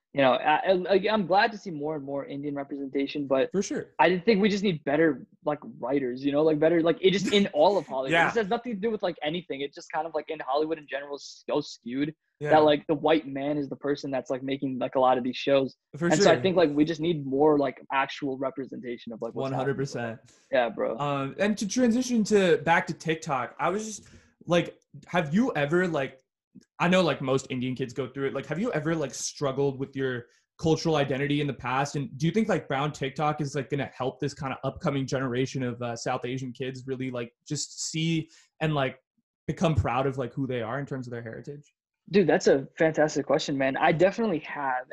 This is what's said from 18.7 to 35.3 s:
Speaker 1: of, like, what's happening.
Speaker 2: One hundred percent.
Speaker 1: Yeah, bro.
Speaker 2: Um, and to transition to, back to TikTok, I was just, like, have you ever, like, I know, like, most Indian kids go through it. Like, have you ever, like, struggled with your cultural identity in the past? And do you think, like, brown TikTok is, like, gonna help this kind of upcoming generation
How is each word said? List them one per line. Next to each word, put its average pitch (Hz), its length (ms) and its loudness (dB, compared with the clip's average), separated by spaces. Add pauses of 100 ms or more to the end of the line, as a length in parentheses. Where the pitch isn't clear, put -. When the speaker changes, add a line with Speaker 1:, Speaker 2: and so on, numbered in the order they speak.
Speaker 1:
of, 104 80 -10
like, 113 140 -8
what's 131 160 -4
happening. 135 80 -4
Speaker 2:
One - 20 -
hundred 135 160 -2
percent. 120 440 -6 (320)
Speaker 1:
Yeah, 123 160 2
bro. 117 280 -4
Speaker 2:
Um, 139 440 -4
and 202 180 0
to 208 80 -4
transition 247 580 2
to, 190 340 4
back 170 280 2
to 165 80 -6
TikTok, 156 640 -4
I 147 100 0
was 208 160 -4
just, 214 240 -14 (380)
like, 170 320 0 (280)
have 165 280 -2
you 226 200 4
ever, 156 320 2
like, 143 360 -4 (560)
I 170 100 2
know, 185 140 6
like, 147 180 2
most 135 300 0
Indian 127 240 -2
kids 127 180 -6
go 131 160 -4
through 139 200 -4
it. 117 60 -6
Like, 135 120 -6
have 156 120 -4
you 233 140 -2
ever, 151 220 0
like, 139 180 -4
struggled 139 640 -2
with 131 160 -8
your 131 320 -4 (320)
cultural 160 380 2
identity 143 460 0
in 143 40 -2
the 135 60 -4
past? 131 440 -2
And 139 200 -6
do 135 100 -4
you 165 60 2
think, 214 160 2
like, 175 180 0
brown 143 260 -2
TikTok 151 500 -2
is, 139 120 -6
like, 139 140 -4
gonna 139 260 -4
help 131 260 -4
this 143 120 -4
kind 135 220 -8
of - 100 -16
upcoming 135 420 -2
generation 131 560 -2